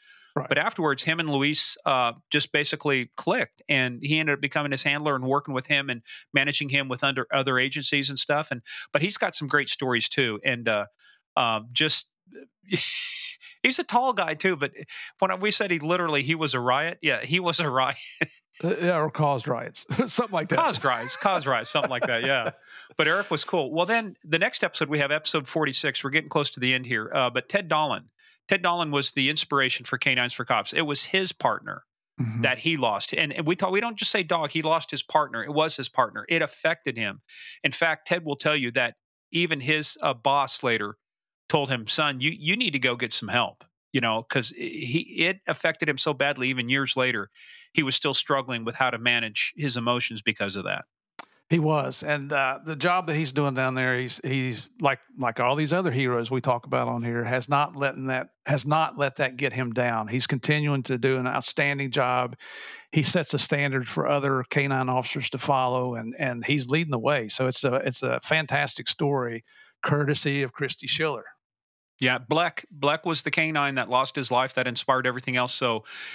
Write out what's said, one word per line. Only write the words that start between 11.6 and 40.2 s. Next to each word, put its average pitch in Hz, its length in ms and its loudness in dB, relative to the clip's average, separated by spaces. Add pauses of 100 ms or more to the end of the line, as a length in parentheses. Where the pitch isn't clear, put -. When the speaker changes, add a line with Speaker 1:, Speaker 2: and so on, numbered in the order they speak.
Speaker 2:
just, 151 340 0 (640)
<laughs> - 920 -6
he's 254 160 2
a 359 60 -4
tall 247 280 2
guy, 175 220 -2
too, 180 220 0
but 139 160 -4 (480)
when 185 200 0
we 208 120 0
said 202 180 0
he 170 80 2
literally, 156 440 2
he 143 120 0
was 156 200 0
a 127 60 0
riot, 139 400 0
yeah, 131 200 0
he 147 200 0
was 170 200 0
a 156 100 0
riot. 131 260 0 (240)
<laughs> 165 80 0 (360)
Speaker 1:
Uh, 175 180 0
yeah, 175 180 2
or 156 80 0
caused 143 380 0
riots, 120 420 -6
<laughs> 233 200 0
something 220 240 0
like 165 160 0
that. - 80 0
Speaker 2:
Caused 233 280 2
riots, 123 320 0
caused 180 300 0
riots, 120 240 0
something 143 220 0
like 120 160 -2
that, 117 160 0
yeah. 131 260 2 (220)
Speaker 1:
<laughs> - 240 -20
Speaker 2:
But 156 100 4
Eric 190 240 2
was 156 140 0
cool. 143 280 0
Well, 170 140 2
then 220 380 0
the 156 120 0
next 202 280 0
episode, 165 240 -2
we 151 100 0
have 143 140 2
episode 151 340 0
forty-six. 147 560 0
We're 139 80 -4
getting 147 180 0
close 147 220 0
to - 80 -12
the 127 160 2
end 127 100 -2
here, 113 300 -2
uh, 127 160 2
but 120 180 -2
Ted 202 200 0
Dolan. 151 420 0 (380)
Ted 196 140 2
Dolan 175 280 0
was 139 220 0
the 139 180 2
inspiration 139 540 0
for 131 120 -4
Canines 127 360 2
for 123 120 -6
Cops. 110 280 0
It - 80 0
was 147 240 0
his 190 260 0
partner 104 540 -2 (360)
Speaker 1:
Mm-hmm. 113 220 -2
Speaker 2:
that 127 160 2
he 165 180 0
lost. 110 360 0
And, 151 200 0
and 160 140 -4
we 170 80 4
talk, 190 160 0
we 190 80 2
don't 226 180 -2
just - 140 0
say 196 140 2
dog, 160 260 0
he 160 120 -2
lost 156 280 2
his 139 140 -4
partner. 131 400 0
It 147 100 -4
was 156 220 2
his 135 120 -4
partner. 104 400 0
It 165 140 2
affected 160 540 -2
him. 107 240 -4 (420)
In 151 80 2
fact, 160 380 0
Ted 170 160 0
will 143 100 -4
tell 151 220 2
you 123 160 -2
that 120 240 0 (340)
even 165 300 0
his, 151 420 0
uh, 139 120 2
boss 139 500 0